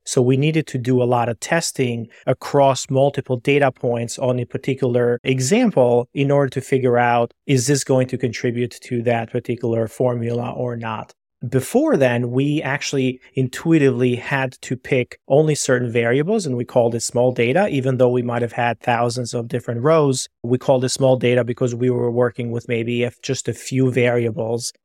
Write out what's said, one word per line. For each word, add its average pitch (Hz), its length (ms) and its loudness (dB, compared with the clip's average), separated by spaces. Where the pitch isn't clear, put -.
So - 160 2
we 131 160 4
needed 156 300 0
to - 100 -6
do 123 260 0
a - 20 0
lot 120 240 0
of 113 100 -6
testing 120 680 -4
across 139 640 2
multiple 131 480 0
data 139 340 2
points 117 460 -4
on 127 220 0
a 120 60 -4
particular 123 800 0
example 131 880 2
in 139 180 0
order 143 180 2
to 127 120 -6
figure 123 360 0
out, 120 360 2
is 127 220 2
this 143 160 2
going 131 240 2
to 127 100 -6
contribute 120 540 -4
to 120 200 -6
that 117 280 -2
particular 117 560 -4
formula 120 640 -4
or 123 240 -6
not? 113 380 -10
Before 240 480 0
then, 123 360 2
we 143 300 0
actually 135 600 -4
intuitively 131 840 2
had 135 420 -4
to - 160 -8
pick - 420 -4
only 151 260 4
certain 123 340 0
variables, 139 560 0
and 123 120 -4
we 120 80 -4
called 120 300 2
it 117 40 -4
small 123 320 0
data, 127 380 2
even 131 260 -2
though 123 140 4
we 123 120 0
might 120 200 -4
have 117 100 -4
had 120 300 -2
thousands 120 520 -2
of 120 140 -6
different 117 340 -6
rows. 147 460 2
We 120 140 0
called 127 260 2
it 127 60 0
small 131 260 2
data 123 300 2
because 120 280 -2
we 123 160 0
were 120 220 0
working 120 400 -2
with 117 160 -8
maybe 120 360 -2
if 120 180 -6
just - 260 -6
a 120 60 -2
few 131 360 0
variables. 120 840 0